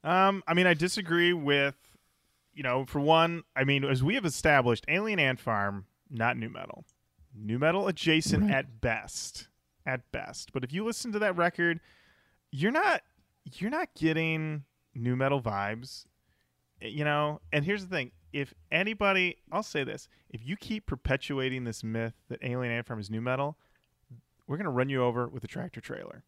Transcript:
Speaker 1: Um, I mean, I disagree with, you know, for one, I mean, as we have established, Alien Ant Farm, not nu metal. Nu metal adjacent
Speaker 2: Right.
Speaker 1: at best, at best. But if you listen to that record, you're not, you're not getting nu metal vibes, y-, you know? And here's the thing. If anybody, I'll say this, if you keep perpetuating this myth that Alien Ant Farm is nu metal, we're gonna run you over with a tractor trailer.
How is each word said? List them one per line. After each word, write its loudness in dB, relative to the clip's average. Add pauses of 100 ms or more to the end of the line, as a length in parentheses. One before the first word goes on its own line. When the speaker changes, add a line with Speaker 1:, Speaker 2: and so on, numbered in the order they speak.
Speaker 1:
Um, 4
I 2
mean, 6
I 8
disagree 2
with, 2 (760)
you -10
know, 0
for -4
one, 6 (120)
I 2
mean, 4
as 2
we 2
have -2
established, 4
Alien 0
Ant 2
Farm, -2 (240)
not 0
nu -6
metal. -14 (500)
Nu -4
metal 2
adjacent 2
Speaker 2:
Right. 2
Speaker 1:
at -4
best, -6 (380)
at -6
best. -10
But -2
if -8
you -4
listen -6
to -2
that 0
record, 2 (720)
you're 0
not, 2 (520)
you're -4
not -2
getting 0 (320)
nu 0
metal 2
vibes, -6 (760)
y-, -12
you -4
know? 0 (100)
And 2
here's -2
the -14
thing. -4 (200)
If -6 (180)
anybody, 0 (140)
I'll -2
say -4
this, -8 (220)
if -14
you -6
keep -8
perpetuating -2
this -8
myth -4 (160)
that -10
Alien -4
Ant -4
Farm -8
is -10
nu -4
metal, -2 (920)
we're -4
gonna -4
run 0
you 0
over 0
with -10
a -10
tractor -10
trailer. -12